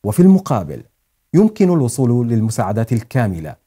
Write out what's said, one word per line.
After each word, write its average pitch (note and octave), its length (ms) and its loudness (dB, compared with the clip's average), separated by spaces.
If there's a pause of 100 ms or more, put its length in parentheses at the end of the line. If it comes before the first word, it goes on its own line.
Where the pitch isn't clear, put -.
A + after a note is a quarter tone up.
وفي G#2 160 -2
المقابل C#3 600 2 (520)
يمكن G3+ 360 2
الوصول B2 580 0
للمساعدات A2+ 640 -2
الكاملة G2 640 -4 (100)